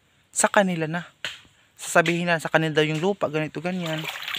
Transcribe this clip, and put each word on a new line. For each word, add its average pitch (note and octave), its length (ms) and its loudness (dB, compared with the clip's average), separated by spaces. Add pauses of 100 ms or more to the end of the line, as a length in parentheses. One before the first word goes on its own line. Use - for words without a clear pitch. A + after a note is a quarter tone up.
(320)
sa - 160 2
kanila F3+ 400 2
na. E3 160 -6 (720)
Sasabihin E3+ 560 2
na, E3 80 0
sa - 80 -8
kanila D#3+ 320 2
daw D#3 60 4
yung D#3 160 -2
lupa, G3 260 0
ganito, D3 320 -4
ganyan. E3+ 400 -4 (380)